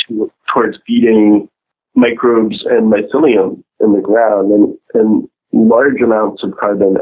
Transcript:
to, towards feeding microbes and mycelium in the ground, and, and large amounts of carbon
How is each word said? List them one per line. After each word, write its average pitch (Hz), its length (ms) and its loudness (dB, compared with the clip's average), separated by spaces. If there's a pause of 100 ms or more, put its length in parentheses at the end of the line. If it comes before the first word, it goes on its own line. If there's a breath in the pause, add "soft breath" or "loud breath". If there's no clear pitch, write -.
to, 107 240 -6 (200)
towards - 360 -2
feeding 110 600 2 (460)
microbes 117 680 0
and 110 260 0
mycelium 107 720 0 (160)
in 107 140 2
the 98 80 0
ground, 104 500 0
and, 104 260 0 (160)
and 110 360 0 (220)
large 120 500 2
amounts 107 420 -2
of 95 140 -6
carbon 98 440 0